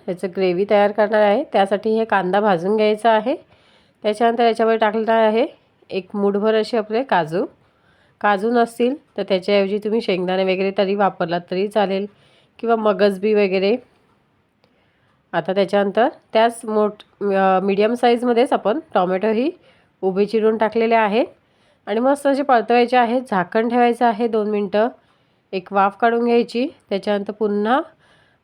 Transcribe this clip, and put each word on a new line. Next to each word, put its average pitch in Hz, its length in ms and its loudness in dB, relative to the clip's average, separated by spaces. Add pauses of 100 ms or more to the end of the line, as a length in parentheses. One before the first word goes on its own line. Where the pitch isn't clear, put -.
याचं 185 200 -6
ग्रेव्ही 185 420 -2
तयार 208 220 4
करणार 214 300 0
आहे, 208 220 2
त्यासाठी 196 460 -2
हे 220 160 0
कांदा 190 340 0
भाजून 202 380 0
घ्यायचा 214 340 2
आहे. 220 240 0 (680)
त्याच्यानंतर 233 400 0
याच्यामध्ये 226 360 2
टाकलेला 220 340 0
आहे 226 320 2 (440)
एक 185 240 -8
मूठभर 202 420 0
असे 220 220 -2
आपले 220 260 -4
काजू. 180 420 -2 (760)
काजू 208 300 0
नसतील 240 640 -2
तर 202 60 -4
त्याच्याऐवजी 196 540 0
तुम्ही 214 240 -2
शेंगदाणे 185 420 -2
वगैरे 190 340 -2
तरी 202 180 0
वापरला 180 440 -2 (120)
तरी 190 160 -2
चालेल 196 380 -2 (540)
किंवा 226 160 0
मगजबी 208 580 0
वगैरे. 196 420 2 (1600)
आता 175 220 -4
त्याच्यानंतर 202 540 0 (260)
त्याच 233 300 2
मोठ-, 214 680 -4
अ, 190 260 2
मीडियम 202 340 0
साईजमध्येच 240 600 2
आपण 233 260 0 (140)
टोमॅटोही 214 580 0 (500)
उभे 190 240 0
चिरून 220 320 0
टाकलेले 226 380 0
आहे 220 300 2 (600)
आणि 214 140 -4
मस्त 277 280 0
असे 277 160 0
परतवायचे 240 540 2
आहे. 240 240 2 (100)
झाकण 220 380 -2
ठेवायचं 240 360 2
आहे 233 220 0
दोन 214 220 -2
मिनटं, 208 380 -2 (640)
एक 190 220 -8
वाफ 196 240 0
काढून 233 280 0
घ्यायची. 240 420 0 (220)
त्याच्यानंतर 202 440 -4
पुन्हा 214 480 0 (640)